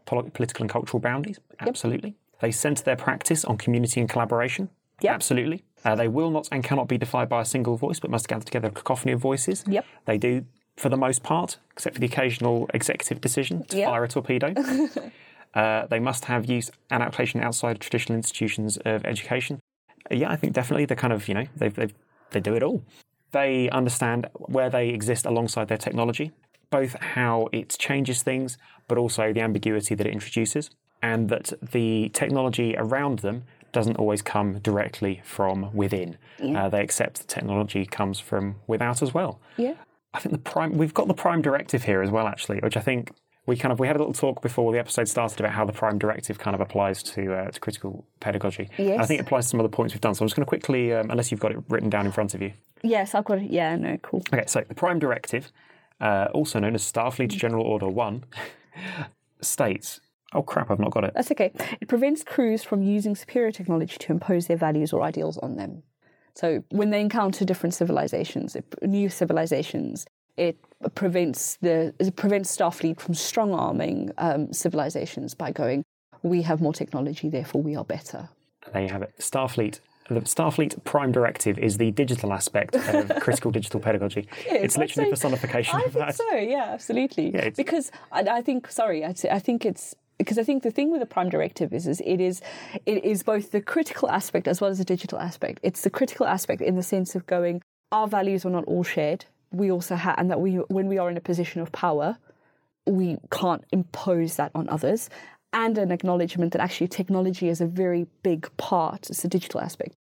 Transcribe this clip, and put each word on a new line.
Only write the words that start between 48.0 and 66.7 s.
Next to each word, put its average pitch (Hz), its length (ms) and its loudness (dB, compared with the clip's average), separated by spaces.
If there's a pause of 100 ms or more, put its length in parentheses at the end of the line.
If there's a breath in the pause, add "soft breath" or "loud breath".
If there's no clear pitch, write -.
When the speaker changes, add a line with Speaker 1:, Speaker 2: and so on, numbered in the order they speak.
Speaker 1:
pedagogy. 101 580 -2
And 196 140 2
I 202 60 4
Speaker 2:
Yes. 113 100 4
Speaker 1:
think 147 140 2
it - 40 -2
applies 123 200 2
to - 40 -2
some 120 100 0
of 113 40 4
the - 120 0
points 113 200 0
we've 101 60 -6
done. 107 120 2
So 90 100 -2
I'm 110 40 4
just - 80 0
gonna 143 100 2
quickly, 123 480 0
um, 113 160 0
unless 120 220 0
you've 104 80 -2
got 107 140 0
it 113 40 -6 (100)
written 110 220 2
down 101 160 2
in 101 60 0
front 101 240 0
of 98 80 -6
you. 98 100 -6 (300)
Speaker 2:
Yes, 214 320 2
I've 208 100 2
got 196 140 2
it. 202 100 -6
Yeah, 165 260 0
no, - 280 -2
cool. - 180 -4 (100)
Speaker 1:
Okay, 117 140 2
so - 220 0
the - 80 -12
prime 175 240 2
directive, 127 520 -2 (480 soft breath)
uh, 101 320 2
also 151 280 0
known 107 160 2
as 107 80 -2
Starfleet 123 460 0
General 113 360 0
Order 104 220 0
one, 107 360 -2 (520 loud breath)
<laughs> 180 80 -14 (580 loud breath)
states, - 580 -2 (340)
oh - 80 2
crap, - 300 0
I've 98 80 0
not 101 120 2
got 110 120 0
it. - 120 -2
Speaker 2:
That's 254 160 0
okay. 202 200 2 (300 loud breath)
It 220 60 -12
prevents 277 360 2
crews 226 400 0
from 196 200 0
using 208 320 2
superior 226 360 0
technology 170 460 -2
to - 140 -4
impose 175 360 0
their 170 100 2
values 151 360 2
or - 80 2
ideals 156 380 -2
on 127 160 -6
them. - 280 -10 (520 soft breath)
So 160 340 0
when 208 200 2